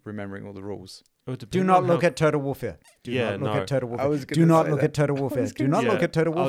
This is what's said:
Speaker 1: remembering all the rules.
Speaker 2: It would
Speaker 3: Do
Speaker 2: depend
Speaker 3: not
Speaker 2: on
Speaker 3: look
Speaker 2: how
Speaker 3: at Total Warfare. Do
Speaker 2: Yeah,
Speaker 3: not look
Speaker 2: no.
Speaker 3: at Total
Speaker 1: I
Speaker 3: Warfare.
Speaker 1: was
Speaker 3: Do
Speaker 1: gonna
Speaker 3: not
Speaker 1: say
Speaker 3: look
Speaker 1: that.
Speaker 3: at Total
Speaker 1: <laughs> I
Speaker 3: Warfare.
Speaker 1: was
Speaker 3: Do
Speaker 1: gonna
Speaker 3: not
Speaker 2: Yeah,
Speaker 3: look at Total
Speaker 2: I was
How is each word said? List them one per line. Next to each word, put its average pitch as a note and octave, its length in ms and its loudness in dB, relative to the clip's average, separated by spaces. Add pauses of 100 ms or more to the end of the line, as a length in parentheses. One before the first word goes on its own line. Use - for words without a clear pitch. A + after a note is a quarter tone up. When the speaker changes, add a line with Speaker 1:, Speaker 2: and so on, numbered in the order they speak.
Speaker 1:
remembering G#2 420 -10
all G2+ 60 -14
the G2 120 -14
rules. F#2+ 400 -12 (220)
Speaker 2:
It C3+ 40 -10
would B2+ 100 -8
Speaker 3:
Do B2+ 60 -16
Speaker 2:
depend F#3 220 0
Speaker 3:
not F#3 100 6
Speaker 2:
on F3+ 100 2
Speaker 3:
look E3 140 2
Speaker 2:
how F3 60 4
Speaker 3:
at E3 80 -4
Total D3+ 240 2
Warfare. B2 380 -6 (260)
Do A#2+ 80 -8
Speaker 2:
Yeah, A#2 240 0
Speaker 3:
not - 40 -6
look G#2+ 140 -2
Speaker 2:
no. G2+ 80 0
Speaker 3:
at F#2 60 -6
Total C3 200 -2
Speaker 1:
I - 20 -8
Speaker 3:
Warfare. B2+ 200 -2
Speaker 1:
was C#3+ 140 -2
Speaker 3:
Do - 100 -8
Speaker 1:
gonna E3 140 6
Speaker 3:
not E3 160 6
Speaker 1:
say D#3+ 60 -2
Speaker 3:
look C#3 100 0
Speaker 1:
that. D3 60 2
Speaker 3:
at C#3+ 80 -2
Total C#3+ 220 0
Speaker 1:
<laughs> - 0 -
I C3+ 40 -2
Speaker 3:
Warfare. C#3 220 -2
Speaker 1:
was - 100 -2
Speaker 3:
Do - 120 -2
Speaker 1:
gonna C3+ 60 2
Speaker 3:
not G#3+ 140 2
Speaker 2:
Yeah, A3+ 80 2
Speaker 3:
look F3 100 0
at E3+ 100 -2
Total D#3+ 200 0
Speaker 2:
I D#3 100 -4
was - 60 2